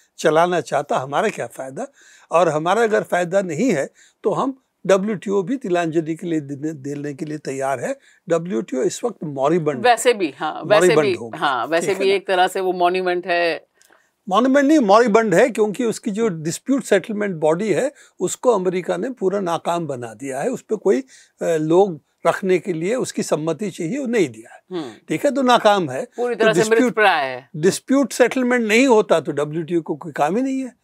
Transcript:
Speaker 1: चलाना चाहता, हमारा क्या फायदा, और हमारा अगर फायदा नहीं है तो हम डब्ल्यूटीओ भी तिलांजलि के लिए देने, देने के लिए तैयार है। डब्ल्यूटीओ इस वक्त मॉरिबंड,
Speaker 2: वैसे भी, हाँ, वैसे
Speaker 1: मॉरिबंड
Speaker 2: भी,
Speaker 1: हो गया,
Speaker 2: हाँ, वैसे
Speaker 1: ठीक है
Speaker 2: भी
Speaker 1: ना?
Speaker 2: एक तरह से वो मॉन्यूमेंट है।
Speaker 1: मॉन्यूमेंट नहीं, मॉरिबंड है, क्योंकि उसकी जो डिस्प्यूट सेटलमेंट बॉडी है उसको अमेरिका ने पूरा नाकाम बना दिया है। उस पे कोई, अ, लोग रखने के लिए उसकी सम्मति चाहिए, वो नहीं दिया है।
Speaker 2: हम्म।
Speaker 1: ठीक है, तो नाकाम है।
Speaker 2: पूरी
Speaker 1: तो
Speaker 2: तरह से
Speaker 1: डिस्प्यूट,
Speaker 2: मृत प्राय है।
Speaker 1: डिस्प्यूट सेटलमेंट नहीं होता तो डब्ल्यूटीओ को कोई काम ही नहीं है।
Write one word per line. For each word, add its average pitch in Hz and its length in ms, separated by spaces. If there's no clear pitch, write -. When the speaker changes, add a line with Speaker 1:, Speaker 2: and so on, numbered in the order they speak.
Speaker 1:
चलाना 170 420
चाहता, 147 380
हमारा 143 300
क्या 139 180
फायदा, 135 400
और 170 180
हमारा 165 340
अगर 214 200
फायदा 180 400
नहीं 185 300
है 143 180
तो 208 100
हम 247 300
डब्ल्यूटीओ 196 560
भी 226 140
तिलांजलि 170 580
के 165 120
लिए 160 140
देने, 143 320
देने 143 420
के 147 100
लिए 151 140
तैयार 135 420
है। 247 180
डब्ल्यूटीओ 185 540
इस 190 220
वक्त 240 200
मॉरिबंड, 147 600
Speaker 2:
वैसे 240 280
भी, 180 260
हाँ, 156 280
वैसे 185 200
Speaker 1:
मॉरिबंड 156 200
Speaker 2:
भी, 180 80
Speaker 1:
हो 117 140
गया, 156 120
Speaker 2:
हाँ, 131 260
वैसे 165 200
Speaker 1:
ठीक 196 100
है 190 60
Speaker 2:
भी 190 80
Speaker 1:
ना? 196 60
Speaker 2:
एक 190 100
तरह 185 220
से 190 120
वो 185 120
मॉन्यूमेंट 180 540
है। 170 400
Speaker 1:
मॉन्यूमेंट 262 400
नहीं, 311 100
मॉरिबंड 220 560
है, 233 160
क्योंकि 214 340
उसकी 226 260
जो 220 180
डिस्प्यूट 170 540
सेटलमेंट 202 540
बॉडी 165 360
है 233 200
उसको 190 300
अमेरिका 185 460
ने 214 140
पूरा 202 300
नाकाम 170 460
बना 120 280
दिया 131 260
है। 202 80
उस 262 140
पे 214 140
कोई, 214 240
अ, 262 40
लोग 165 580
रखने 185 320
के 180 140
लिए 175 220
उसकी - 280
सम्मति 160 480
चाहिए, 208 280
वो 277 80
नहीं 220 220
दिया - 260
है। - 80
Speaker 2:
हम्म। 147 200
Speaker 1:
ठीक 160 160
है, 294 60
तो 262 120
नाकाम 208 480
है। 131 140
Speaker 2:
पूरी 240 300
Speaker 1:
तो 214 100
Speaker 2:
तरह 220 80
से 180 80
Speaker 1:
डिस्प्यूट, 220 220
Speaker 2:
मृत 233 120
प्राय 175 320
है। 127 300
Speaker 1:
डिस्प्यूट 214 560
सेटलमेंट 247 560
नहीं 233 180
होता 208 340
तो 151 120
डब्ल्यूटीओ 151 480
को 156 140
कोई 147 180
काम 156 240
ही 254 60
नहीं 269 180
है। 254 240